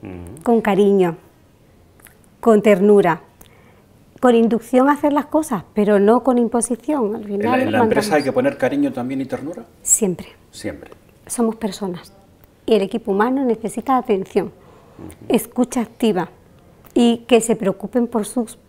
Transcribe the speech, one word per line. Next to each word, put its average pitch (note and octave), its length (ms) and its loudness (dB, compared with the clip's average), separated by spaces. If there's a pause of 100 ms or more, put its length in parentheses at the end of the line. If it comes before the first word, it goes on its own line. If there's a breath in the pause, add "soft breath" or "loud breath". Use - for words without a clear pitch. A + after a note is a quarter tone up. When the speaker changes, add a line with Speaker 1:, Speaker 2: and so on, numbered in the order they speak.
Speaker 1:
Ujú. F2+ 400 -16
Speaker 2:
con A#3 200 2
cariño, G3 560 2 (1200)
con G#3+ 220 4
ternura, G3 580 4 (1000 soft breath)
con B3 160 4
inducción A#3 520 2
a D4 40 4
hacer C#4+ 200 -2
las C#4+ 140 -2
cosas, D4+ 380 -4 (100)
pero G#3 240 2
no A3 240 4
con B3 160 2
imposición. A#3 800 -2
Al A3+ 60 -10
Speaker 1:
¿En G#3 60 -14 (120)
Speaker 2:
final A#3+ 180 0
Speaker 1:
la, C4 60 0
en - 80 -4
la - 60 0
empresa A3 320 0
Speaker 2:
mandamos. - 20 -4
Speaker 1:
hay D3+ 100 2
que C3+ 100 -4
poner B2+ 240 0
cariño C#3 360 -2
también B2+ 280 -6
y C3+ 40 -6
ternura? C#3 400 -10 (180)
Speaker 2:
Siempre. - 460 -2 (240)
Speaker 1:
Siempre. - 400 -14 (340)
Speaker 2:
Somos A3+ 300 -2
personas F#3+ 560 -10 (520)
y A#3 100 0
el G3 80 2
equipo A3 280 -6
humano B3 340 0
necesita A3+ 520 -4
atención, G3 500 -2
Speaker 1:
Ujú. - 880 -20
Speaker 2:
escucha - 460 -2
activa G#3 480 -2 (640)
y A#3 240 2 (100)
que A3+ 120 6
se A3+ 160 -2
preocupen G#3 500 -4
por A3+ 180 -4
sus - 340 -8 (100)